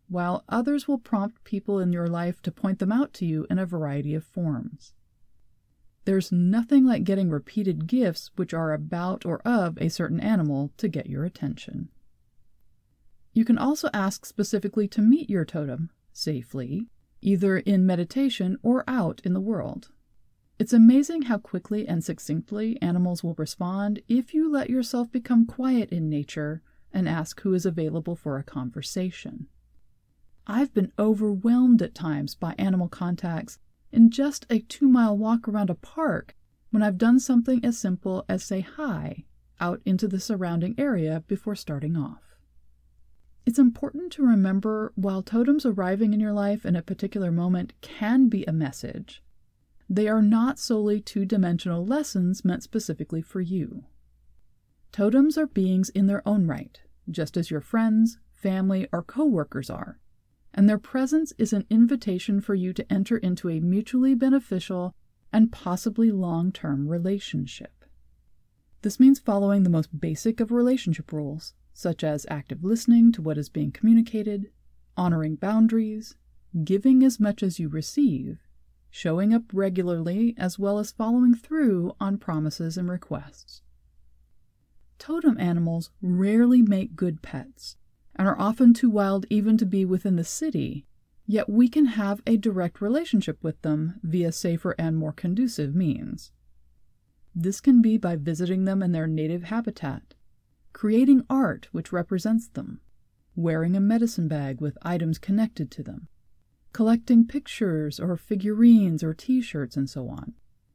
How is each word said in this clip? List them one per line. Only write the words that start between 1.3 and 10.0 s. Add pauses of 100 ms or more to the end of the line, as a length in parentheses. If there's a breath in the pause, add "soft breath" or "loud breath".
people
in
your
life
to
point
them
out
to
you
in
a
variety
of
forms. (1120)
There's
nothing
like
getting
repeated
gifts
which
are
about
or
of
a
certain